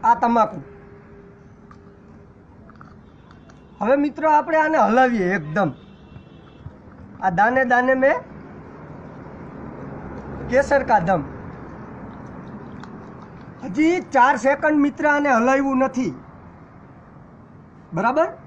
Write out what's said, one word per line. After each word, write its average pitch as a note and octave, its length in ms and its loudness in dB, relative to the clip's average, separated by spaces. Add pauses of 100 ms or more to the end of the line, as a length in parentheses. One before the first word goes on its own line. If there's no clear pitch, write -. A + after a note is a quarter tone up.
આ A#3 140 6
તમાકુ. A#3 360 2 (3250)
હવે A#3 180 2
મિત્રો, D4 320 0
આપણે D4+ 280 4
આને D#4 200 2
હલાવીએ A3+ 600 4
એકદમ. D#3 340 -2 (1500)
આ F#3+ 180 0
દાને B3 220 4 (100)
દાને B3 240 4
મેં C4+ 200 4 (2250)
કેસર C4+ 400 4
કા G#3+ 80 6
દમ. E3+ 260 0 (2500)
હજી D#4 340 2 (180)
ચાર C#4 220 6
second C#4+ 480 2
મિત્ર D4 300 0
આને D4 180 0
હલાવ્યું C4 540 2
નથી, B3 260 -4 (1800)
બરાબર? C4 360 0 (180)